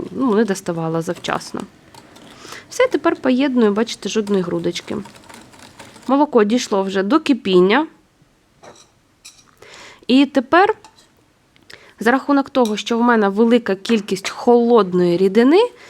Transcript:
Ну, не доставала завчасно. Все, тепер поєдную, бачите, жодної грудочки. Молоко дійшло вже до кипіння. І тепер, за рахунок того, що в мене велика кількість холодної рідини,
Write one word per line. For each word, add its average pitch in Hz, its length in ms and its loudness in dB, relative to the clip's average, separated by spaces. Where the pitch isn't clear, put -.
Ну, 220 240 -2
не 226 100 2
доставала 165 560 -6
завчасно. - 600 -8
Все, 494 180 0
тепер 330 280 -2
поєдную, 254 580 0
бачите, 214 360 -6
жодної 202 340 -2
грудочки. 170 540 -6
Молоко 269 360 2
дійшло 214 400 -2
вже 196 200 -4
до 202 160 2
кипіння. 214 680 2
І 269 180 4
тепер, 339 480 2
за 220 120 0
рахунок 269 380 0
того, 220 280 0
що 233 200 -6
в 226 40 0
мене 226 280 2
велика 233 460 0
кількість 202 540 -4
холодної 202 880 2
рідини, 240 520 2